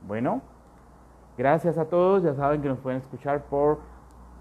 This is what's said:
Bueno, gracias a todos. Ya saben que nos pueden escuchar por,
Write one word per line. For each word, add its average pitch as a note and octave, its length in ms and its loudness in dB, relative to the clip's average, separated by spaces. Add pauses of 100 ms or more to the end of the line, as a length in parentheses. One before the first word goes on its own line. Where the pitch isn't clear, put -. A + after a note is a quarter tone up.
Bueno, A#2+ 360 -4 (960)
gracias D#3 400 2
a D#3 100 -2
todos. F3+ 360 4
Ya D3+ 100 0
saben C#3+ 260 0
que C#3+ 80 -2
nos C3 100 -2
pueden C3 200 -4
escuchar C#3+ 460 -6
por, D3 360 0 (600)